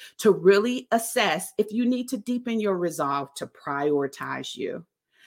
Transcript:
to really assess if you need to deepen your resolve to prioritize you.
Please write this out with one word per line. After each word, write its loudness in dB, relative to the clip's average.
to 6
really 4
assess 0
if 0
you 0
need 0
to -4
deepen -4
your 0
resolve -2
to -10
prioritize -4
you. -8